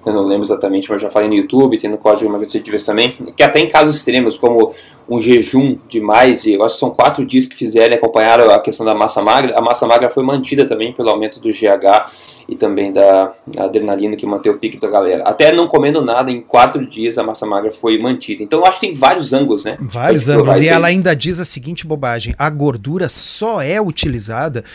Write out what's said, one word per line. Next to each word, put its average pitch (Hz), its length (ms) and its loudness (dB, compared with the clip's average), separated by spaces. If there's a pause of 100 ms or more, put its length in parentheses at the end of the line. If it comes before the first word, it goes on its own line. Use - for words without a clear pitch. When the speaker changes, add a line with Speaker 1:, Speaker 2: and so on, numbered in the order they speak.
Speaker 1:
eu 110 80 -4
não 104 140 0
lembro 101 180 0
exatamente, 98 460 -4
mas 101 100 -4
já 107 100 -6
falei 107 180 0
no 107 80 0
YouTube, 117 420 2
tem 107 120 -6
no 104 80 -6
Código 107 300 0
Emagrecer 104 320 -6
de 107 120 -14
Vez 104 100 -4
também, 117 340 0 (200)
que - 60 4
até 147 180 4
em 165 80 0
casos 151 260 2
extremos, 123 420 0
como 117 380 2 (340)
um 120 120 -4
jejum 123 560 2 (120)
de 113 120 -4
mais 110 420 4
de, 110 120 2
eu 98 100 2
acho 131 100 0
que - 60 -6
são 127 100 -2
quatro 139 340 0
dias 127 220 0
que - 100 -12
fizeram 113 360 2
e 117 40 0
acompanharam 113 540 4
a 104 100 6
questão 110 260 -4
da 110 80 2
massa 104 280 0
magra, 120 360 2
a - 20 0
massa 120 260 0
magra 120 220 4
foi 135 160 -2
mantida 135 400 0
também 113 280 -4
pelo 120 180 -2
aumento 107 300 -4
do 113 120 -4
G 107 140 -2
H 98 440 2 (380)
e - 80 -8
também 98 360 -2
da 95 400 4 (260)
adrenalina 101 580 -2
que - 80 -12
mantém 101 280 -2
o 101 60 -2
pique - 200 -8
da 107 100 -6
galera. 95 360 0
Até 156 280 4
não 170 140 2
comendo 151 380 2
nada, 127 260 -2
em 120 100 -6
quatro 127 460 2
dias 113 320 -6
a 110 60 -2
massa 110 200 -8
magra 104 280 -4
foi 113 260 -2
mantida. 120 440 -4
Então 156 180 0
eu 180 60 4
acho 185 140 2
que - 60 -4
tem 180 80 -6
vários 139 380 0
ângulos, 127 320 0
né? 107 160 -8
Speaker 2:
Vários 131 440 -2
Speaker 1:
Pra 143 100 0
gente 147 100 6
provar - 80 4
Speaker 2:
ângulos. - 60 4
E - 40 4
Speaker 1:
isso 160 80 4
aí. 165 60 4
Speaker 2:
ela 165 120 2
ainda 180 260 2
diz 160 260 -6
a 185 40 -6
seguinte 151 420 -12
bobagem: 120 520 -6
a 147 100 -2
gordura 147 600 -4
só - 520 -4
é 156 200 -4
utilizada, 131 840 -6 (100)